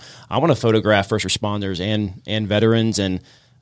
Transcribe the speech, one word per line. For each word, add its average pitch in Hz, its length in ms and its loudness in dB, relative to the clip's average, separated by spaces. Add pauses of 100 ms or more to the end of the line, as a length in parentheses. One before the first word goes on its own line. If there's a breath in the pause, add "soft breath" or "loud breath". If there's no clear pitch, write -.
(300 loud breath)
I 104 80 -2
wanna 139 180 2
photograph 107 540 2
first 107 160 -2
responders 98 520 -4
and, 104 480 -4
and 107 220 -4
veterans, 113 500 2
and, 95 220 -2 (420 soft breath)